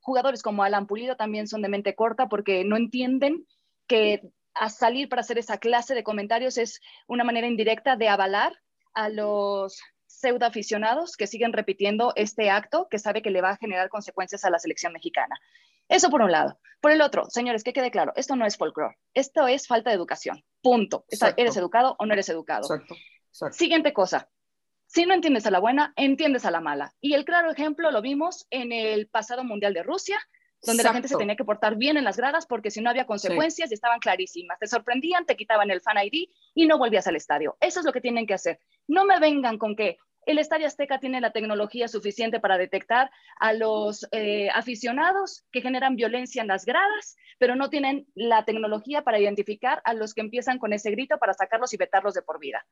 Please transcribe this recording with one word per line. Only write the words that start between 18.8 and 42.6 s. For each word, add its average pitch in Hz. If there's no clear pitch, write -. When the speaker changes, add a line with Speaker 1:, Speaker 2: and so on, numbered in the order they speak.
Speaker 1:
esto 277
es 262
falta 233
de 208
educación, -
punto. 185
Está, 214
Speaker 2:
Exacto. -
Speaker 1:
¿eres 233
educado 226
o 214
no 214
eres 196
educado? 160
Speaker 2:
Exacto, 156
exacto. -
Speaker 1:
Siguiente 320
cosa, 180
si 339
no 381
entiendes 285
a 214
la 185
buena, 277
entiendes 277
a 190
la 165
mala. 143
Y 285
el 277
claro 330
ejemplo 302
lo 220
vimos 285
en 240
el 214
pasado 247
Mundial 202
de 170
Rusia, 381
donde 226
la 226
gente 240
se 277
Speaker 2:
Exacto. -
Speaker 1:
tenía 208
que -
portar 214
bien 285
en 285
las 190
gradas 285
porque 214
si 208
no 233
había 254
Speaker 2:
Sí. 254
Speaker 1:
consecuencias 247
y 220
estaban 233
clarísimas. 185
Te 214
sorprendían, 262
te 262
quitaban 208
el 180
fan 214
I 208
D 330
y 330
no 311
volvías 214
al 165
estadio. 147
Eso 359
es 320
lo 269
que 254
tienen 233
que 202
hacer. 175
No 359
me 381
vengan 277
con 220
que 208
el 294
Estadio 311
Azteca 277
tiene 262
la 220
tecnología 214
suficiente 220
para 190
detectar 226